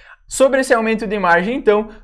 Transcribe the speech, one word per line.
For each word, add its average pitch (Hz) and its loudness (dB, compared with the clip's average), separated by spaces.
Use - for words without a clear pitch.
Sobre 262 2
esse 262 0
aumento 220 -2
de 202 -6
margem, 180 0
então, 214 0